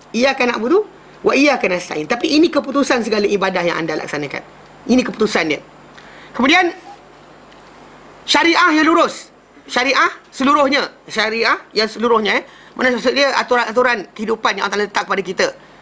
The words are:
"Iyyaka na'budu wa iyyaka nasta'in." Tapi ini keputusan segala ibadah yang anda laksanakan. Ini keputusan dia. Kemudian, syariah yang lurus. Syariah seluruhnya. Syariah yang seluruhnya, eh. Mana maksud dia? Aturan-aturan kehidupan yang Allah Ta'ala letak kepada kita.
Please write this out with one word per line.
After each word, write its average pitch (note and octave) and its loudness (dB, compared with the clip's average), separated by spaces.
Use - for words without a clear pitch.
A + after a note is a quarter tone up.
"Iyyaka B3+ 0
na'budu B3+ 0
wa G#3+ 2
iyyaka B3 2
nasta'in." D#3+ -6
Tapi - -2
ini E4 4
keputusan C#4 0
segala G#3+ -2
ibadah F#3 0
yang E3 -2
anda D#3 -4
laksanakan. C#3+ -8
Ini B3+ 4
keputusan F#3 -2
dia. - -8
Kemudian, E4+ 4
syariah D#4+ 2
yang D#4 4
lurus. - 0
Syariah B3+ 0
seluruhnya. C#4 2
Syariah A3 -2
yang G#3+ -2
seluruhnya, G#3+ 0
eh. - -12
Mana B3 0
maksud A#3 0
dia? C#4 2
Aturan-aturan A#3 0
kehidupan G#3+ -4
yang G3 -2
Allah G3+ -2
Ta'ala G3+ -4
letak G3+ -4
kepada G3 -2
kita. F#3 -2